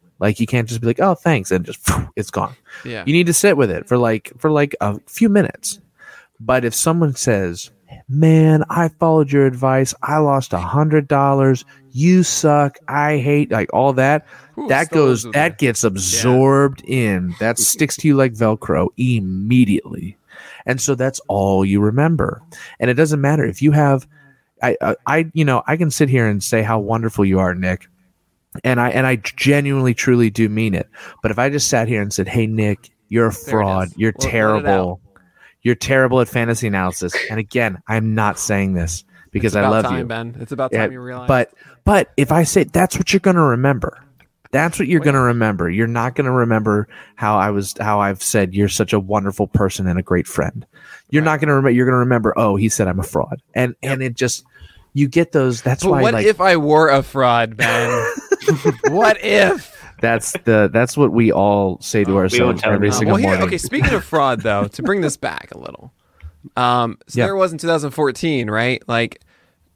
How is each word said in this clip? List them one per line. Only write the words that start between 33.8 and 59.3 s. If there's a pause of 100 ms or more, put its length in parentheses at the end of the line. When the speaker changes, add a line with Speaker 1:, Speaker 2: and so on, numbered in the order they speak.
Speaker 2:
is.
Speaker 1:
You're
Speaker 2:
We'll
let
it
out.
Speaker 1:
terrible. (640)
You're
terrible
at
fantasy
analysis." (160)
And
again,
I'm
not
saying
this (260)
because
Speaker 2:
It's
Speaker 1:
I
Speaker 2:
about
Speaker 1:
love
Speaker 2:
time,
Speaker 1:
you.
Speaker 2:
Ben.
It's
about
Speaker 1:
Yeah,
Speaker 2:
time
you
realize.
Speaker 1:
but, (320)
but
if
I
say,
that's
what
you're
gonna
remember. (480)
That's
what
you're
Speaker 2:
Wait.
Speaker 1:
gonna
remember.
You're
not
gonna
remember (280)
how
I
was,
how
I've
said,
"You're
such
a
wonderful
person
and
a
great
friend." (460)
You're
Speaker 2:
Right.
Speaker 1:
not
gonna
remember.
You're
gonna
remember,
"Oh,
he
said
I'm
a
fraud." (120)
And,
Speaker 2:
Yep.
Speaker 1:
and
it
just, (500)
you
get
those.
That's
Speaker 2:
But
Speaker 1:
why,
Speaker 2:
what
Speaker 1:
like
Speaker 2:
if
I
were
a
fraud,
Ben? (200)
Speaker 1:
<laughs> (760)
Speaker 2:
What
if? (240)